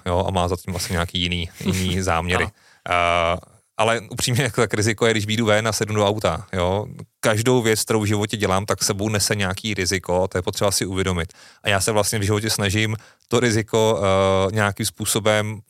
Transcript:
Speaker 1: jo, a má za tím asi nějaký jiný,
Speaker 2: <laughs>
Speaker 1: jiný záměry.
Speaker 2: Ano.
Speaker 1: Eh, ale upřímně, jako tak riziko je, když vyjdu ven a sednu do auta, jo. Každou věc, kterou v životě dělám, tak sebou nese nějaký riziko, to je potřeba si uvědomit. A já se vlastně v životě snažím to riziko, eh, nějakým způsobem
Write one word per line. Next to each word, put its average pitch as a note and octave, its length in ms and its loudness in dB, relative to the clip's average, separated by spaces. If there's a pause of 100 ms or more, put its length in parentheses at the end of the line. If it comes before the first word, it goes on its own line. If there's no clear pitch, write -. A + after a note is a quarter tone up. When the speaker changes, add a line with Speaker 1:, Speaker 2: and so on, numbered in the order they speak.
Speaker 1:
jo, F2+ 220 0
a F#2 40 -4
má F2+ 160 0
za F2+ 80 -4
tím F2+ 200 -8
asi F2 180 -6
nějaký E2+ 260 -2
jiný, F2 360 -4
Speaker 2:
<laughs> - 100 -16
Speaker 1:
jiný F#2 360 -2
záměry. F2 420 0
Speaker 2:
Ano. E2+ 80 -6 (380)
Speaker 1:
Eh, F2 500 2 (380)
ale A2+ 320 2
upřímně, A#2+ 340 0
jako B2 180 0
tak G#2+ 120 0
riziko G#2+ 320 0
je, A2+ 80 4
když G#2+ 120 0
vyjdu A2 200 0
ven G#2+ 220 4
a A2 40 0
sednu G#2 240 -2
do G#2 120 2
auta, G2+ 460 -2
jo. F#2 320 -2 (340)
Každou A#2 420 2
věc, A2 220 2
kterou A2 180 0
v G#2 40 0
životě G#2+ 320 0
dělám, G2 280 0
tak G2+ 180 -2
sebou G#2 260 -2
nese G#2+ 260 0
nějaký G2+ 380 -4
riziko, F#2 540 0
to - 100 -6
je F2+ 40 0
potřeba G2+ 300 -2
si - 140 -2
uvědomit. F#2 480 -2 (300)
A G#2+ 60 0
já G2 120 2
se A2+ 100 0
vlastně G#2+ 280 0
v G2 40 -2
životě G#2+ 260 0
snažím G#2+ 480 0 (300)
to A#2 120 0
riziko, A2 640 2
eh, F#2+ 540 2
nějakým G#2 300 0
způsobem G#2+ 720 0 (100)